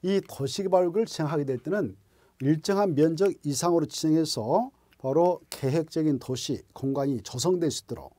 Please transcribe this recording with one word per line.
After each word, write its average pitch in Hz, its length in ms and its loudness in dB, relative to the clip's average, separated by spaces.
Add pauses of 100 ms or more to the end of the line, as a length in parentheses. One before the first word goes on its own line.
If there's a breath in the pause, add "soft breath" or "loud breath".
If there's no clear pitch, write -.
이 190 260 2
도시개발구를 185 760 0
지정하게 151 400 -2
될 131 140 -2
때는 165 360 -4 (460 soft breath)
일정한 165 540 2
면적 165 360 4 (140)
이상으로 165 400 2
지정해서 156 840 0 (260 soft breath)
바로 165 420 2 (100)
계획적인 151 720 0
도시 127 420 -6 (120)
공간이 135 480 -2
조성될 165 500 0
수 - 120 -8
있도록 135 360 -12